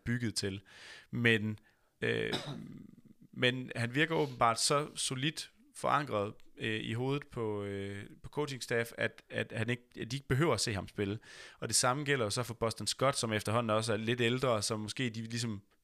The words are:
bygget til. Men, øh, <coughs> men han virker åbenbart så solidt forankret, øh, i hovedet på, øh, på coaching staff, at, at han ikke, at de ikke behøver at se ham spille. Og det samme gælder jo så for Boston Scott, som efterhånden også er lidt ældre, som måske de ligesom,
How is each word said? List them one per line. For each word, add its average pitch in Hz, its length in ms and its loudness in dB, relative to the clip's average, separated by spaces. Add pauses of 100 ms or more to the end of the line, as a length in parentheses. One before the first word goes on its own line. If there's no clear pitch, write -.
bygget 120 300 0
til. 98 260 -2 (500)
Men, 110 480 4 (420)
øh, 117 320 0 (560)
<coughs> - 440 -20
men 127 440 0
han 120 180 -2
virker 160 200 2
åbenbart 123 460 4
så 147 340 2
solidt - 560 -2 (240)
forankret, 113 600 0 (240)
øh, 113 220 -2
i 113 120 -4
hovedet 135 340 -2
på, 107 360 -4
øh, 101 420 -6 (180)
på - 60 -12
coaching 139 340 -4
staff, 117 360 0
at, - 320 -2
at 113 260 -4
han 113 140 0
ikke, 123 120 -2 (180)
at 113 100 -6
de 131 60 -4
ikke - 120 -8
behøver 135 260 4
at 104 60 0
se 113 140 0
ham 98 140 -4
spille. 101 300 -2 (420)
Og 120 80 -4
det 113 80 2
samme 131 280 2
gælder 135 200 2
jo 101 60 0
så 120 120 0
for 113 120 -6
Boston 113 320 -2
Scott, - 300 2
som 113 160 0
efterhånden 110 380 2
også 110 220 2
er 104 40 4
lidt 117 240 0
ældre, 120 420 4
som 107 180 0
måske 113 300 -2
de 113 120 -6
ligesom, 113 400 -4 (220)